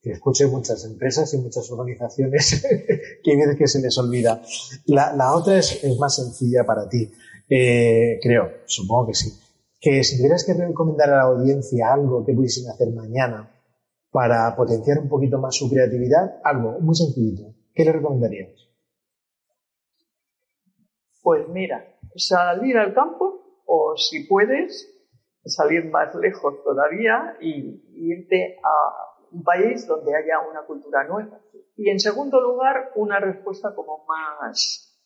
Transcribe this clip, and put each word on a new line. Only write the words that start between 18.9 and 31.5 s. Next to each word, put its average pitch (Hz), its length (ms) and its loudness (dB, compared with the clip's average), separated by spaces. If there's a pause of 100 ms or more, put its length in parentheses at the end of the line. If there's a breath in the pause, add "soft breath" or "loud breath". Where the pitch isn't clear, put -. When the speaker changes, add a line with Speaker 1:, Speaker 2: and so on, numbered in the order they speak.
Speaker 2:
Pues 160 240 2
mira, 170 380 -8 (300)
salir 185 640 0
al 208 160 2
campo - 720 -2
o, 156 300 2
si 151 300 -6
puedes, 240 600 0 (580)
salir 165 440 0
más 156 260 -2
lejos - 480 -4
todavía 220 760 -2
y 147 420 -10 (140)
irte 180 680 -4
a - 680 -2
un 170 120 -14
país 180 440 0
donde 156 280 -2
haya 156 240 -2 (100)
una 156 160 -14
cultura 143 420 -6
nueva. 214 320 -10 (380)